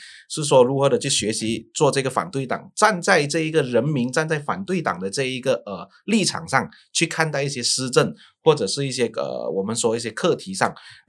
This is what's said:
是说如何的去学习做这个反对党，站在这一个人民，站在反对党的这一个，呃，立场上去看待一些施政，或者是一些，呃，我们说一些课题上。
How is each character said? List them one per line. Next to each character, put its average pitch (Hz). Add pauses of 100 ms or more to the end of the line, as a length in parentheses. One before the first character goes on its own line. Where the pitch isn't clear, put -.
(300)
是 156
说 143
如 131
何 135
的 120
去 139
学 104
习 110
做 147
这 131
个 131
反 175
对 139
党， 110
站 202
在 165
这 156
一 156
个 156
人 120
民， 131
站 156
在 156
反 143
对 180
党 87
的 95
这 135
一 127
个， 127 (120)
呃， 92 (160)
立 202
场 -
上 - (220)
去 -
看 160
待 143
一 147
些 131
施 127
政， 131 (280)
或 156
者 107
是 139
一 131
些， 120 (100)
呃， 64
我 90
们 110
说 117
一 -
些 113
课 156
题 95
上。 98 (360)